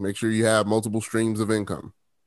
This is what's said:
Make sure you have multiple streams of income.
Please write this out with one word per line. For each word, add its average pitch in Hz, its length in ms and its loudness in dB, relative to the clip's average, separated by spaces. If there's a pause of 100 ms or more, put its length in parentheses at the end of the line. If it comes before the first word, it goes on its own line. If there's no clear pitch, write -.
Make 101 160 -4
sure 113 140 -2
you 110 160 2
have 110 200 4
multiple 110 340 0
streams 113 380 0
of 107 140 0
income. 98 400 -4 (340)